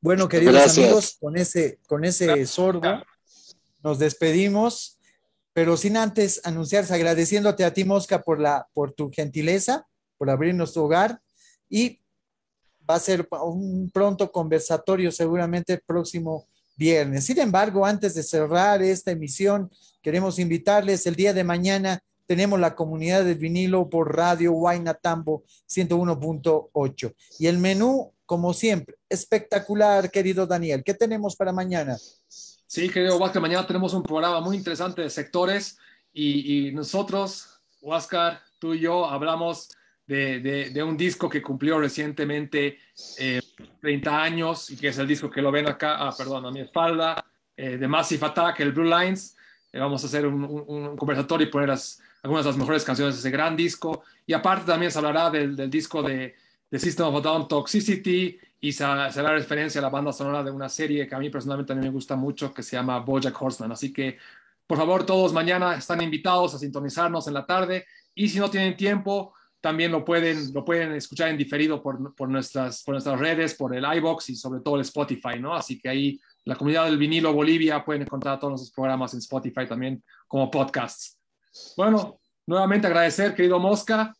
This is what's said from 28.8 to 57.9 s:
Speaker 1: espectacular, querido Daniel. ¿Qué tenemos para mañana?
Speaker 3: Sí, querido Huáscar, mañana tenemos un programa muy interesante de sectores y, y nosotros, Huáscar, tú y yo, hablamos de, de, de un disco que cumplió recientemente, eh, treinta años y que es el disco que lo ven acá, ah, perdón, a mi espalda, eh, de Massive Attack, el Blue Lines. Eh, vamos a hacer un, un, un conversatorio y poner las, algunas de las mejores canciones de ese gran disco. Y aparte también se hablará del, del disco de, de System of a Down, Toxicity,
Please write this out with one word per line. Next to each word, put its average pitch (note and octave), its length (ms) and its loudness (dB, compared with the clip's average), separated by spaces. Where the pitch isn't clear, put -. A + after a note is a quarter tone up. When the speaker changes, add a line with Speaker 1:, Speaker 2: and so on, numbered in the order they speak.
Speaker 1:
espectacular, G3+ 1000 2
querido F#3+ 340 0
Daniel. E3 380 -2
¿Qué G3 100 -2
tenemos G#3+ 420 -2
para F#3+ 160 -2
mañana? F3+ 460 -2
Speaker 3:
Sí, E3+ 220 -4
querido F3+ 280 2
Huáscar, F#3 240 2
mañana F3 240 0
tenemos F3+ 300 -2
un F3+ 80 -2
programa E3 380 0
muy F#3 140 -2
interesante F3+ 460 -6
de D3+ 80 -4
sectores F3+ 680 -2
y, C#3+ 540 0
y C#3 40 -6
nosotros, F#3+ 880 -6
Huáscar, E3 580 -2
tú E3 160 -4
y D#3+ 60 -2
yo, E3+ 260 0
hablamos D#3+ 640 -4
de, C3+ 340 -2
de, C#3 300 -4
de C#3+ 140 -4
un D#3+ 120 -2
disco F3 320 -2
que C#3+ 140 -4
cumplió D3 380 0
recientemente, D3 1000 -4
eh, B2+ 240 -2
treinta D3 400 0
años E3 480 -2
y C3+ 80 -14
que C#3+ 120 -2
es C3 100 -6
el C3+ 80 -2
disco D3 240 -2
que C#3+ 100 -4
lo C#3 100 2
ven D3 160 0
acá, D3+ 300 -2
ah, C#3 180 -4
perdón, C3 300 -8
a B2+ 60 -10
mi C3+ 100 -10
espalda, E3 640 -2
eh, C3 200 -8
de C3 100 -2
Massive D3+ 400 0
Attack, E3+ 320 0
el C#3+ 120 0
Blue D#3 120 0
Lines. F3+ 520 0
Eh, C3 60 -10
vamos C#3 240 -2
a - 20 -8
hacer C#3+ 220 0
un, C#3 160 -2
un, D3 460 -10
un D3 60 -12
conversatorio D3 520 0
y - 20 -8
poner C#3+ 200 0
las, - 300 -6
algunas D3 240 -2
de C#3+ 60 0
las B2+ 60 -2
mejores D3 260 0
canciones C#3 320 -2
de A#2+ 60 -10
ese C3 100 -4
gran D#3 260 0
disco. E3 460 -4
Y E3 60 0
aparte F3+ 340 0
también E3+ 240 2
se D#3 80 -2
hablará D3+ 320 2
del, C#3+ 240 -2
del C3+ 160 -6
disco D3+ 320 -4
de, C3 320 -6
de C3+ 100 -4
System E3+ 280 0
of C#3 80 0
a C#3+ 60 0
Down, D#3 260 0
Toxicity, F#3 920 0